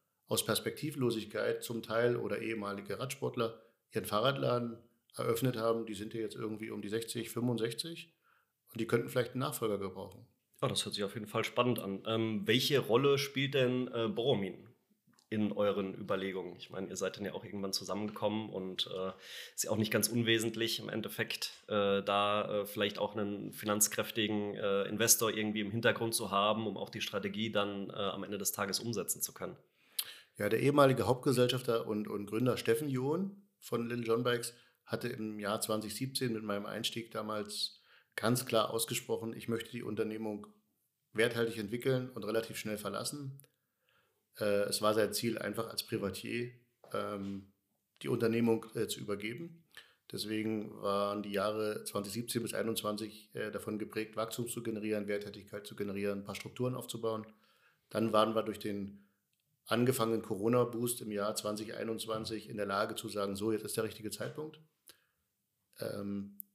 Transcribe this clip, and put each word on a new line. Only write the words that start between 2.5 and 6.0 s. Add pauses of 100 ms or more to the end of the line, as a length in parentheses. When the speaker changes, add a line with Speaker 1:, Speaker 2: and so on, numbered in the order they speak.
Speaker 1:
Radsportler (320)
ihren
Fahrradladen (380)
eröffnet
haben,
die
sind